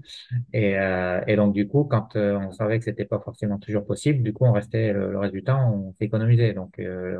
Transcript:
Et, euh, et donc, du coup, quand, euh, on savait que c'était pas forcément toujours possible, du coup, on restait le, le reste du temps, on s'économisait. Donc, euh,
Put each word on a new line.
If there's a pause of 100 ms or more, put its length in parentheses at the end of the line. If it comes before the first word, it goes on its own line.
(520)
Et,
euh,
et
donc,
du
coup,
quand,
euh,
on
savait
que
c'était
pas
forcément
toujours
possible,
du
coup,
on
restait
le,
le
reste
du
temps,
on
s'économisait.
Donc,
euh,